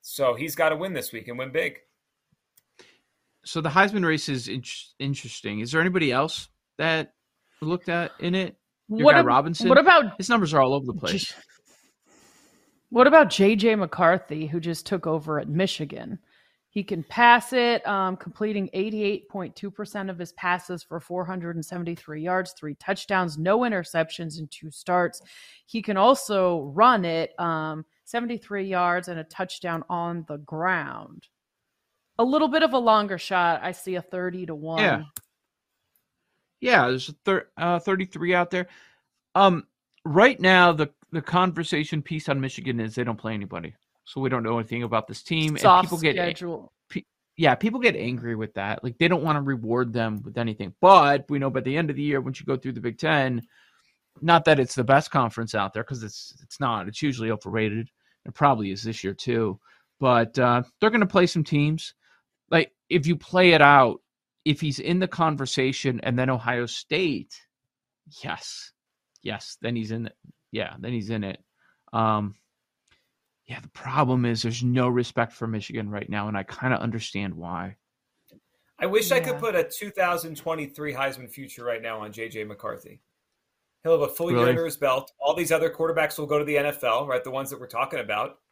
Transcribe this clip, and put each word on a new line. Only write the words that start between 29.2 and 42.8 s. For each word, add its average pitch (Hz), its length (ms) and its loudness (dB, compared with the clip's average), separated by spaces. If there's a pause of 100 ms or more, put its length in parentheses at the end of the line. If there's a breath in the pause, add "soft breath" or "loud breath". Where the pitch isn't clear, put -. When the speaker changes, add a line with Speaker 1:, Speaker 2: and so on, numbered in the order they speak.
Speaker 3:
touchdown 170 680 -8
on 170 380 -6
the 147 100 -10
ground. 151 880 -6 (920)
A 233 40 4
little 294 260 2
bit 311 140 2
of 247 100 2
a 269 40 2
longer 214 400 4
shot. 170 460 0
I 180 80 -4
see 185 240 -8
a 175 60 -4
thirty 180 440 -8
to 165 80 -10
one. 156 260 -6
Speaker 2:
Yeah. 160 240 2 (1600)
Yeah, 220 280 4
there's 127 200 -4
a 151 40 -16 (120)
thir-, 190 220 0 (100)
uh, 175 220 0
thirty-three 185 560 -2
out 175 160 0
there. 180 160 -4 (640 soft breath)
Um, 185 320 4 (400)
right 196 340 6
now, 180 340 6
the, 151 160 0 (220)
the 160 100 -6
conversation 165 800 0
piece 156 280 -8
on 139 120 0
Michigan 131 380 -4
is 110 160 -6